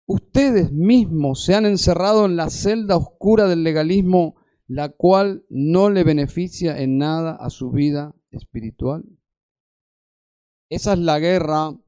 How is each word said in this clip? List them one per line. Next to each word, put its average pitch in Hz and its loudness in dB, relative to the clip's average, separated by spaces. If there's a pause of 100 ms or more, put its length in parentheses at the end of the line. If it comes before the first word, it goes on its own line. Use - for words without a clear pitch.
(100)
Ustedes 196 0
mismos 160 2
se 180 2
han 214 2
encerrado 202 2
en 185 0
la 160 -2
celda 202 -2
oscura 208 2
del 170 0
legalismo, 170 0 (300)
la 143 -8
cual 190 0
no 170 2
le 190 2
beneficia 156 -2
en 135 -2
nada 160 -4
a 180 -12
su 127 -10
vida 147 -2 (160)
espiritual". 123 -10 (1700)
Esa 190 -2
es 180 0
la 156 0
guerra 156 -2